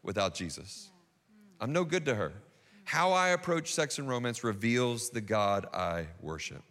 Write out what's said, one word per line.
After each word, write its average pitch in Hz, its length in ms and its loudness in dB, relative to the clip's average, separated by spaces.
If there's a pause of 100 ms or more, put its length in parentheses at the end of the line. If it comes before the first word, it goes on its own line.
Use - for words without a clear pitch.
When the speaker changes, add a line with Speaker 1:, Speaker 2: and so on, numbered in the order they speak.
Speaker 1:
without 98 300 0
Jesus. - 560 -10
Speaker 2:
Yeah. - 60 -20 (640)
Mm. - 20 -4
Speaker 1:
I'm 127 100 -2
no 180 100 4
good 165 220 0
to 131 100 2
her. 78 180 -2 (500)
How 170 280 2
I 185 180 6
approach 175 440 0
sex 151 260 0
and 139 100 -4
romance 123 340 0
reveals 117 680 2
the 113 100 -4
God 101 520 2
I 85 340 -2 (120)
worship. 78 520 -8